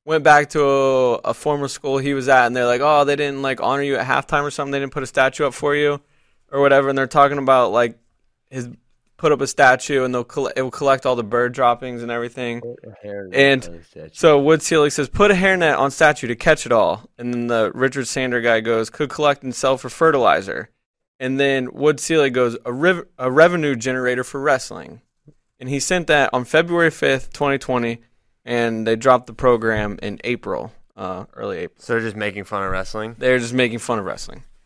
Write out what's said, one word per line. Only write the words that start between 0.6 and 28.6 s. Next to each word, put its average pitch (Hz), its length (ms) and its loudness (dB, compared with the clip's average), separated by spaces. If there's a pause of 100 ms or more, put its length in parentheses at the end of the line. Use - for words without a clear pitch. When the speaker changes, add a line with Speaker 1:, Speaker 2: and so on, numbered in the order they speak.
Speaker 1:
a, 135 520 2
a - 180 -4
former 143 340 -4
school 135 300 -4
he 139 160 -2
was 131 140 -4
at, 131 180 6
and 120 100 -4
they're 123 100 0
like, 123 160 2
"Oh, 147 220 4
they 143 120 0
didn't, 143 260 -4
like, 131 180 -4
honor 135 220 -2
you 139 140 -2
at 113 100 -2
halftime 139 360 0
or 143 80 -6
something. 139 220 -8
They 139 80 -2
didn't 139 120 -6
put 143 100 -8
a 131 40 -8
statue 135 400 0
up 123 80 -4
for 147 220 -2
you 147 240 -2 (500)
or 139 100 -2
whatever." 139 280 4
And 135 100 -2
they're 135 80 -2
talking 143 320 4
about, 131 340 4
like, 120 260 0 (520)
his 127 180 -12 (480)
put 156 160 2
up 127 80 0
a 135 60 -2
statue, 131 580 2
and 123 100 -4
they'll 120 100 -4
coll-, 135 320 -6
it 131 60 -2
will 131 80 -6
collect 135 360 0
all 127 100 0
the 120 80 -2
bird 120 280 -2
droppings 123 500 -2
and 120 80 -8
everything. 120 500 -8
Speaker 2:
Put 120 240 -14
a 104 220 -20
hairnet 101 280 -12
Speaker 1:
And 135 320 4
Speaker 2:
on 87 80 -16
a 85 100 -20
statue. 78 280 -20
Speaker 1:
so 151 260 4
Wood 147 240 4
Selig 151 300 0
says, 139 160 -4
"Put 208 220 2
a 202 40 4
hairnet 180 440 2
on 135 120 0
statue 151 360 2
to 117 100 -4
catch - 300 0
it 120 60 -2
all." 104 360 0 (100)
And 120 140 -8
then 120 140 -4
the 113 280 0
Richard 127 340 -2
Sander 123 320 -4
guy 113 200 2
goes, 113 300 -2
"Could 139 200 -6
collect 147 320 0
and 127 120 -8
sell 135 240 0
for 127 100 -12
fertilizer." 104 840 2 (500)
And 131 180 -4
then 135 340 0
Wood 147 280 0
Selig 143 340 0
goes, 120 300 0
"A 120 80 -6
rev-, 170 340 0 (120)
a 127 120 -4
revenue 151 460 4
generator 127 480 -2
for - 160 -10
wrestling." 131 600 -4 (600)
And 127 80 -12
he 139 120 -4
sent 180 280 -2
that 147 260 4
on 127 100 -2
February 170 460 2
fifth, 135 420 -2
twenty 139 260 -2
twenty, 120 420 -4 (440)
and 117 420 -2